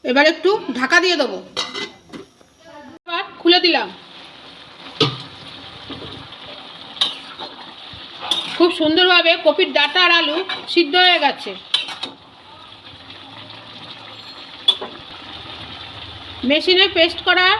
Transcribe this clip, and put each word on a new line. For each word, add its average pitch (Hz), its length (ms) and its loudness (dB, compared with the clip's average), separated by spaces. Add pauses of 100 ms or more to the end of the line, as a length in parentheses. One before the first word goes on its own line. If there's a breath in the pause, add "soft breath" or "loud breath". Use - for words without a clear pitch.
(120)
এবার 285 200 6
একটু 349 180 2 (280)
ঢাকা 262 260 2
দিয়ে 349 160 4
দেবো। 208 180 0 (1700)
এবার 349 180 -4 (160)
খুলে 349 260 6
দিলাম। 247 220 2 (4000)
খুব 339 140 6 (100)
সুন্দরভাবে 339 520 4 (120)
কপির 302 320 4
ডাঁটা 294 300 2
আর 339 140 6
আলু 302 160 -2 (360)
সিদ্ধ 330 220 2 (100)
হয়ে 349 200 6
গেছে। 247 260 -2 (4000)
মেশিনে 359 380 4 (100)
পেস্ট 330 220 4 (100)
করা 359 180 4 (140)